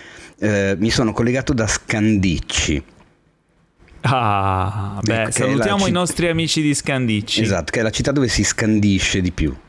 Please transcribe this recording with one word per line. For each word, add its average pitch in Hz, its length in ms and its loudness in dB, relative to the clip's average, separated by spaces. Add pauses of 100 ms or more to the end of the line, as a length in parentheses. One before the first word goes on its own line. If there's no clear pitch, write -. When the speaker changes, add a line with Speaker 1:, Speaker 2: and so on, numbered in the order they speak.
(400)
Speaker 1:
eh, 98 400 2
mi 113 100 2
sono 113 220 2
collegato 123 420 0
da 113 140 0
Scandicci. 98 1160 0 (1160)
Speaker 2:
Ah, 101 1000 0
beh, 113 180 0
Speaker 1:
Ecco, 110 80 -2
che - 140 -2
è - 20 0
la - 60 0
Speaker 2:
salutiamo 196 300 0
i - 20 2
Speaker 1:
citt-, 180 100 2
Speaker 2:
nostri 175 360 0
amici 160 340 0
di 147 100 2
Scandicci. 113 680 0
Speaker 1:
esatto, 95 280 -2
che 123 100 0
è - 20 2
la 110 80 0
città - 200 -2
dove 135 160 2
si 104 160 0
scandisce 104 800 2
di 90 100 0
più. 73 240 -2 (140)